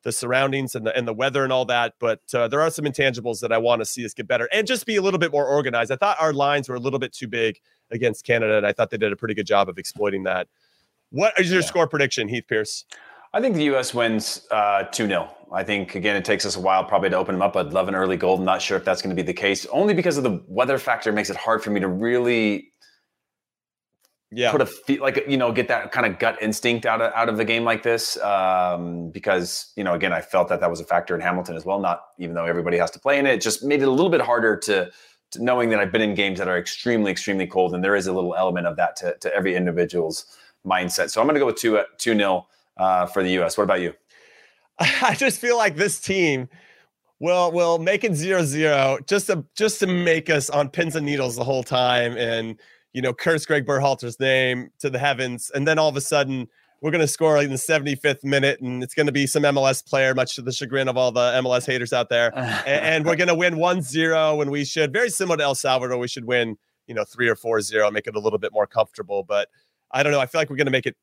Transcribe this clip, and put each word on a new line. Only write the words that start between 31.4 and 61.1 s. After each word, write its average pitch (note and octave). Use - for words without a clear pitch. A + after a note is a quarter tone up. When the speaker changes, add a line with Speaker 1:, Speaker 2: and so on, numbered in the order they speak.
Speaker 2:
as E2
well. G2
Not F2
even E2+
though E2+
everybody E2+
has E2+
to -
play C#3+
in C#3
it, C3
it G2
just A2
made C#3+
it C3+
a C3
little E3
bit E3
harder A2+
to, F#2+
to -
knowing B2
that G#2+
I've F#2+
been A2
in G#2
games G2
that F#2
are F2+
extremely, G#2
extremely F#2+
cold, F2+
and F2+
there G2+
is F#2+
a F#2
little F2
element F2
of E2+
that F2
to, F2
to D2+
every F2+
individual's F2
mindset. F2+
So A2+
I'm C3
gonna D3+
go C#3
with A2+
two, A2
uh, G2
two A#2
nil, G2
uh, F#2
for F#2+
the F#2
U F2+
S. E2
What G#2
about F#2
you? E2+
Speaker 1:
<laughs> -
I -
just C4+
feel A#3+
like G3+
this F#3+
team D3+
will, F3
will E3+
make F#3+
it G3+
zero F3
zero C#3
just G3
to, E3+
just G#3+
to G3
make F3
us D3
on C#3+
pins E3
and D3+
needles C3+
the B2
whole C3
time B2
and, A2+
you B2+
know, B2+
curse D#3
Greg D3
Berhalter's C3+
name C3
to C#3+
the B2+
heavens. B2+
And C#3+
then D#3
all D#3
of C3+
a C#3
sudden, C3+
we're D3+
gonna D#3+
score D#3
in C#3+
the C3
seventy-fifth C#3+
minute, C#3
and B2+
it's C3
gonna D3
be C#3
some D3
M C#3+
L C3+
S C3+
player, C3+
much B2+
to C3+
the B2
chagrin C3
of B2
all B2+